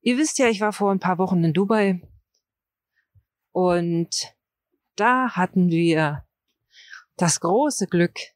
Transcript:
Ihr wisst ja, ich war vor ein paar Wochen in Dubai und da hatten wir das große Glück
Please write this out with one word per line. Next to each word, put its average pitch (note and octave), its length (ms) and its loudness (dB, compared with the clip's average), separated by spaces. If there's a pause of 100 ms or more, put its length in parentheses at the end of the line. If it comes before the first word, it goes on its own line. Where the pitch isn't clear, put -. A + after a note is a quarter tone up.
Ihr B3 160 0
wisst D4+ 220 0
ja, B3+ 100 4
ich G#3 140 -2
war G#3+ 100 0
vor G3+ 180 0
ein F#3+ 100 0
paar F3+ 180 -2
Wochen F3+ 260 2
in D#3+ 80 2
Dubai G3 480 0 (1500)
und F3 800 -2 (640)
da B3 340 0
hatten F3+ 400 0
wir D#3+ 560 0 (920)
das E3+ 240 0
große G#3+ 460 0
Glück F3 320 0 (180)